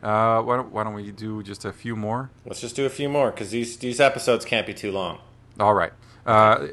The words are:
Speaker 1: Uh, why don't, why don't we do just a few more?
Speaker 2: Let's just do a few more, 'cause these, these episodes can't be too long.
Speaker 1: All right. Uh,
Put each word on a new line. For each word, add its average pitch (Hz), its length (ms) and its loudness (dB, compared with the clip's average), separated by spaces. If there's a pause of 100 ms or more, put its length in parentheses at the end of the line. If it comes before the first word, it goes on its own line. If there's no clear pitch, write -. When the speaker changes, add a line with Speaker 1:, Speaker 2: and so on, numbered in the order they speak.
Speaker 1:
Uh, 113 400 2
why 120 140 0
don't, 127 160 -6
why 107 100 -4
don't 107 120 -6
we 104 180 -10
do 107 320 -8
just 101 200 -14
a 101 80 -6
few 117 220 -8
more? 110 380 -6 (120)
Speaker 2:
Let's - 160 -12
just 113 140 -10
do 139 100 -2
a 131 60 0
few 143 180 -6
more, 143 220 2
'cause 101 220 -8
these, 117 240 -4
these 123 240 -4
episodes 127 440 4
can't 110 220 -2
be 107 80 -10
too 104 160 -8
long. 92 300 -6 (400)
Speaker 1:
All 104 140 6
right. 90 180 2 (340)
Uh, 107 460 6